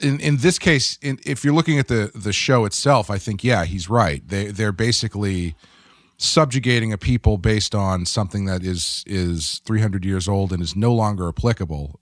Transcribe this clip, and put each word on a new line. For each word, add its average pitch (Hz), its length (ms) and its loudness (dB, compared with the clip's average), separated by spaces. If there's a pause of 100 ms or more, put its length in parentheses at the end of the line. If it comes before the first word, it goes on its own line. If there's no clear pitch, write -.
in, 143 200 0
in 147 180 2
this 175 200 2
case, 151 440 2
in, 135 220 -6
if 139 200 -4
you're 147 100 4
looking 160 240 2
at 127 100 2
the, 107 260 0
the 104 180 -4
show 123 320 2
itself, 117 460 2
I 101 80 -2
think, 101 260 -6
yeah, 113 200 4
he's 85 240 -4
right. 92 380 2
They, 98 200 -4
they're 104 260 -2
basically 101 800 -2 (640)
subjugating 120 760 2
a 101 60 -4
people 113 400 2
based 107 360 2
on 95 320 0
something 101 400 -4
that 92 180 -2
is, 90 420 -4
is 87 580 -4
three 107 160 0
hundred 98 240 -2
years 95 220 -2
old 98 260 0
and 87 100 -2
is 80 120 -6
no 113 180 2
longer 104 360 0
applicable, 78 720 -4